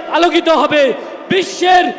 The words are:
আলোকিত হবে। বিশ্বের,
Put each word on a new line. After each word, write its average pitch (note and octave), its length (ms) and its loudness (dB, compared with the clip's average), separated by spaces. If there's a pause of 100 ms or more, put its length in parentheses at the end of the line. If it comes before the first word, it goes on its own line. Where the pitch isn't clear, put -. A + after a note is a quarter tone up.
(120)
আলোকিত E4 360 2
হবে। D4 340 2 (460)
বিশ্বের, F4+ 560 2 (140)